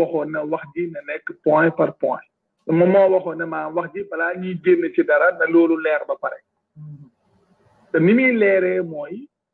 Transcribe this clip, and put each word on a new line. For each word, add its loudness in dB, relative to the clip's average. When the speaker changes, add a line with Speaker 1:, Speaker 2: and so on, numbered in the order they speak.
Speaker 1:
waxoon -2
ne -6
wax -6
ji -6
na -14
nekk -10
point 4
par -2
point. -4
Te -2
moom 4
moo 6
waxoon -2
ne -6
maa -8
wax -6
ji -8
balaa -4
ñuy -8
génn 4
ci 2
dara 4
na 0
loolu 4
leer 0
ba -4
pare. -8
Speaker 2:
Mhm. -18
Speaker 1:
Te 0
ni 4
muy 2
leeree 2
mooy -12